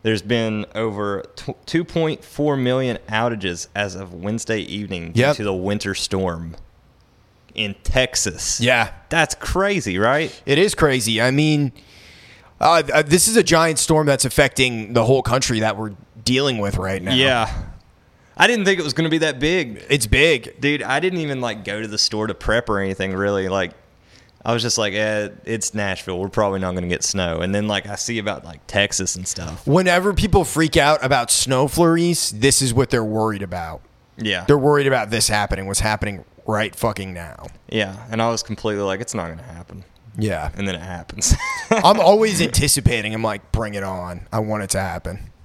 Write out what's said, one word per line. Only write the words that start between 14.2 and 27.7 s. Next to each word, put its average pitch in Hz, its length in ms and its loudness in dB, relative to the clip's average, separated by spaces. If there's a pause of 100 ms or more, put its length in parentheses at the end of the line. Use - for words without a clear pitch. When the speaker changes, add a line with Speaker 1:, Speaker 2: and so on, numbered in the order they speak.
Speaker 2:
affecting 123 680 2
the 117 100 4
whole 127 200 4
country 123 380 0
that 107 160 0
we're 110 160 -8 (300)
dealing 127 360 2
with 101 180 -2
right 95 240 -4
now. 127 140 -2
Speaker 1:
Yeah. 127 480 2 (720)
I 190 100 6
didn't 220 180 2
think 190 140 4
it 165 40 -4
was 143 100 -2
gonna 165 160 0
be 160 100 2
that 151 200 0
big. 151 500 -2
Speaker 2:
It's 127 160 2
big. 135 540 2
Speaker 1:
Dude, 143 240 0
I 131 160 0
didn't 180 200 -2
even, 143 200 -4
like, 110 240 -4
go 101 180 -6
to 110 60 -6
the 107 100 -6
store 107 300 -2
to 101 80 -4
prep 113 340 0
or 101 120 0
anything, 95 320 -2
really. 98 340 0
Like, 92 240 -2 (720)
I 113 80 -2
was 117 100 0
just 113 160 -2
like, 104 160 -2
"Eh, 107 360 -2 (160)
it's 110 280 -4
Nashville. 95 460 -4
We're 98 80 -4
probably 98 320 0
not 92 160 -2
gonna 90 140 -4
get 90 120 -2
snow." 85 380 -2
And 95 160 -2
then, 104 140 -2
like, 101 180 -4